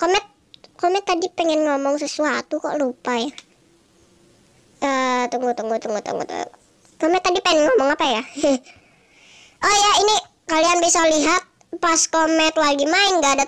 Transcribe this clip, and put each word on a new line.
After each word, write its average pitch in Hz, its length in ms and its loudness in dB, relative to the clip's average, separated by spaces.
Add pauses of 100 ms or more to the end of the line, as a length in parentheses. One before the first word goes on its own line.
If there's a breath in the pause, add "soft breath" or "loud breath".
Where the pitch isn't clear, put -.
Komet, 381 240 0 (560)
Komet 381 240 0
tadi 359 240 -2
pengen 311 400 0
ngomong 277 320 -2
sesuatu 285 560 -4
kok 302 240 -4
lupa 247 400 -4
ya. 262 80 -4 (1500)
Eh, 262 500 -2
tunggu, 247 240 -2
tunggu, 220 240 -4
tunggu, 226 240 -6
tunggu, - 240 -6
tunggu. - 240 -8 (480)
Komet 339 240 0
tadi 370 240 -2
pengen 320 240 2
ngomong 294 240 2
apa 302 160 -2
ya? 233 160 -2
<laughs> 277 320 0 (1040 loud breath)
Oh 403 140 2
ya, 415 160 2 (100)
ini 415 160 2 (320)
kalian 339 320 2
bisa 339 320 2
lihat 311 320 2 (320)
pas 330 320 0
Komet 320 480 2
lagi 294 320 2
main 370 320 2
nggak 277 160 2
ada 277 120 0